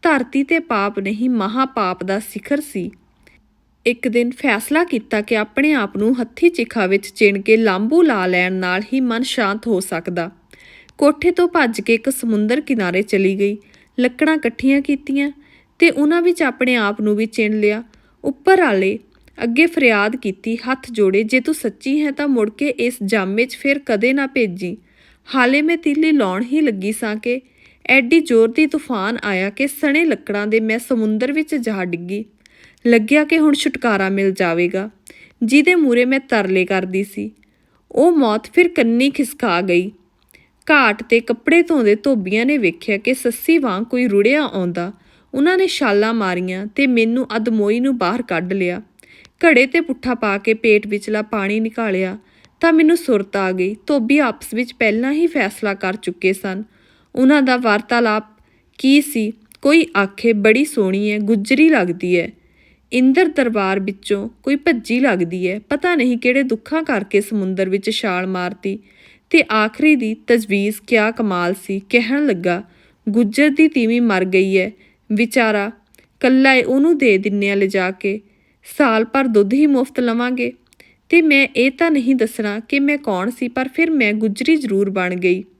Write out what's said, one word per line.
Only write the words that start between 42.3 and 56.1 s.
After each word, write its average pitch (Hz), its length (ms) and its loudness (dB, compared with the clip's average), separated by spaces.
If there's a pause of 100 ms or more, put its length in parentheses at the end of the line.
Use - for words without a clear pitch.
ਨੇ 294 120 0
ਵੇਖਿਆ 202 400 -2
ਕਿ 240 160 -2
ਸੱਸੀ 254 440 0
ਵਾਂਗ 214 240 -2
ਕੋਈ 247 260 -2
ਰੁੜਿਆ 220 340 2
ਆਉਂਦਾ। 180 500 -4 (420)
ਉਹਨਾਂ 330 240 2
ਨੇ 381 80 2
ਛਾਲਾਂ 220 480 0
ਮਾਰੀਆਂ 185 520 -4
ਤੇ 277 200 -2
ਮੈਨੂੰ 240 400 0 (100)
ਅਧਮੋਈ 220 440 0
ਨੂੰ 254 180 0
ਬਾਹਰ 208 240 -2
ਕੱਢ 180 300 -4
ਲਿਆ। 185 300 -4 (640)
ਘੜੇ 269 180 6
'ਤੇ 302 160 0
ਪੁੱਠਾ 254 340 -6
ਪਾ 202 240 -2
ਕੇ 220 160 0
ਪੇਟ 208 320 2
ਵਿਚਲਾ 214 360 -4
ਪਾਣੀ 208 380 -4
ਨਿਕਾਲਿਆ 208 580 -4 (420)
ਤਾਂ 330 120 4
ਮੈਨੂੰ 320 240 4
ਸੁਰਤ 208 400 -2
ਆ 190 160 -2
ਗਈ। 190 240 -4 (100)
ਧੋਬੀ 277 320 2
ਆਪਸ 233 360 -2
ਵਿੱਚ 240 180 -4
ਪਹਿਲਾਂ 233 400 0
ਹੀ 320 140 0
ਫੈਸਲਾ 208 480 -2
ਕਰ 190 220 -6
ਚੁੱਕੇ 185 360 -4